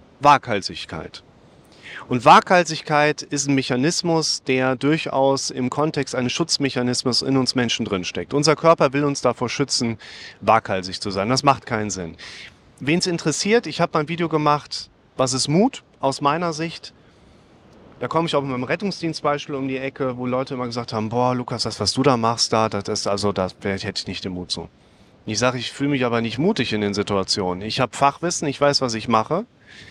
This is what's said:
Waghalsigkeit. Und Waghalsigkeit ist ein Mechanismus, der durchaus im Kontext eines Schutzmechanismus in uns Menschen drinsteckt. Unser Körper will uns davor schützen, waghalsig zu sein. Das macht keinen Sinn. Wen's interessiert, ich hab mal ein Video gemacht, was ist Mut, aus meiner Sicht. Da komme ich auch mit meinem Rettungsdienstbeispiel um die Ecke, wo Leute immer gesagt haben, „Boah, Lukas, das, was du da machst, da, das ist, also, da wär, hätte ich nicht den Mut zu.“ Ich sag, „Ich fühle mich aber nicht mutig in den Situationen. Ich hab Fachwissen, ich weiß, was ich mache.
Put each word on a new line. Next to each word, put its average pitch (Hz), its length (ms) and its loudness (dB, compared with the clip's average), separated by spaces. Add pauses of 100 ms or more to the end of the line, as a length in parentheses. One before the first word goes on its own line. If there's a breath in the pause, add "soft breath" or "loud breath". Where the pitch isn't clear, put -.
(200)
Waghalsigkeit. 98 1000 2 (840 loud breath)
Und 120 160 -2
Waghalsigkeit 160 960 6
ist 139 260 -4
ein 143 60 4
Mechanismus, 151 880 0
der 131 340 2
durchaus 135 760 2
im 127 200 -2
Kontext 147 440 -2
eines 123 180 -2
Schutzmechanismus 123 880 0
in 135 140 0
uns 127 180 0
Menschen 120 300 0
drinsteckt. 92 500 -4
Unser 147 220 4
Körper 165 360 4
will 143 120 0
uns 143 160 0
davor 123 280 0
schützen, 117 500 -2 (420 loud breath)
waghalsig 98 600 2
zu 104 100 -6
sein. 98 180 -2
Das 131 140 2
macht 139 240 2
keinen 107 240 -2
Sinn. 87 260 -8 (640 loud breath)
Wen's 160 260 0
interessiert, 180 600 0
ich 156 140 -6
hab 170 140 0
mal 160 60 2
ein 143 80 -4
Video 170 200 -2
gemacht, 151 640 0 (260)
was 127 160 2
ist 131 160 -2
Mut, 196 340 2 (180)
aus 135 200 -2
meiner 160 320 0
Sicht. 160 420 -10 (1040 soft breath)
Da 123 60 -4
komme 165 220 -2
ich 156 80 0
auch 143 60 2
mit 135 100 -4
meinem 127 120 -4
Rettungsdienstbeispiel 151 920 -4
um 135 100 -4
die 131 120 -4
Ecke, 131 380 -4
wo 127 100 -6
Leute 131 280 -2
immer 127 120 -6
gesagt 117 260 -8
haben, 110 160 -2
„Boah, 123 260 2
Lukas, 123 300 -6
das, 110 160 -6
was 101 120 0
du 131 120 0
da 135 120 6
machst, 113 360 0
da, 110 160 2
das 101 200 -4
ist, 104 200 -4
also, 101 240 0
da 92 160 -2 (120)
wär, 98 160 -2
hätte 98 260 -6
ich - 40 -14
nicht 95 180 -8
den 95 80 -6
Mut 90 200 -8
zu.“ 85 160 -8 (580 soft breath)
Ich 107 140 -4
sag, 127 160 2
„Ich 120 160 -8
fühle 143 180 -2
mich 131 140 2
aber 117 160 2
nicht 113 180 -4
mutig 156 340 0
in 107 80 0
den 101 140 0
Situationen. 95 680 -2
Ich 110 180 -4
hab - 160 -2
Fachwissen, 151 500 0
ich 139 140 -4
weiß, 143 200 4
was 120 140 -2
ich 110 140 -4
mache. 120 380 2 (440 loud breath)